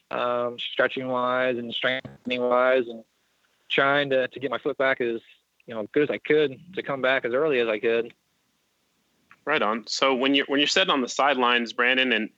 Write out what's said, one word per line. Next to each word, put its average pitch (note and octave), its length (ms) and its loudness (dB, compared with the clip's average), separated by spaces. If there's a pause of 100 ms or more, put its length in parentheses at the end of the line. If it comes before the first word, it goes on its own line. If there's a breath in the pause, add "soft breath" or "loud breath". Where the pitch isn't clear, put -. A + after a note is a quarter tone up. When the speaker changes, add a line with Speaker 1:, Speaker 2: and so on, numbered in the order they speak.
(100)
Speaker 1:
um, B2 480 -2
stretching B2+ 500 -2
wise B2+ 500 0
and A#2 140 -8
strengthening B2+ 680 -6
wise, B2 480 2
and A#2 160 -14 (640)
trying C#3 420 0
to, C3 180 2
to - 120 -14
get C3 100 -4
my A#2 80 -4
foot C#3+ 200 -4
back C3+ 220 2
as, A#2 200 -2 (460)
you A#2 80 -12
know, G#2+ 180 -8
good D3+ 120 2
as - 60 -2
I G#2+ 80 -4
could D3+ 400 0 (160)
to - 80 -6
come C#3 200 -6
back C3 220 2
as A#2 80 -4
early C#3 280 2
as A#2 80 0
I A2 100 0
could. A#2 360 0 (1300)
Speaker 2:
Right D3 180 2
on. G#2+ 240 0
So C3+ 280 0
when C3+ 200 2
you're, C#3 120 2
when C#3 120 0
you're D3 80 2
sitting F#3+ 240 2
on C#3+ 120 2
the A#2 60 -2
sidelines, A#2+ 640 2
Brandon, B2+ 400 2
and, G#2+ 260 0